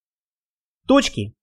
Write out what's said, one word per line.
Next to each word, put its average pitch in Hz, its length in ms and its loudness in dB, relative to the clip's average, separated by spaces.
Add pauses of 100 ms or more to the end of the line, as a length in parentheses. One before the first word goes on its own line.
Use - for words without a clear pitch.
(880)
Точки, 117 560 0